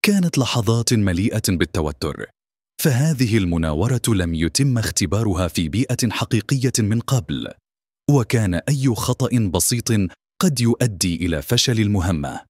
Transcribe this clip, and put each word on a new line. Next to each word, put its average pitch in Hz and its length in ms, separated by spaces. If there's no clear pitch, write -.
كانت 190 320
لحظات 117 540
مليئة 104 560
بالتوتر، 78 760
فهذه 127 560
المناورة 85 720
لم 90 260
يتم 117 440
اختبارها 98 720
في 82 200
بيئة 117 420
حقيقية 127 680
من 110 220
قبل، 80 480
وكان 110 440
أي 135 400
خطأ 123 440
بسيط 101 500
قد 143 180
يؤدي 101 640
إلى 78 160
فشل 120 380
المهمة. 87 680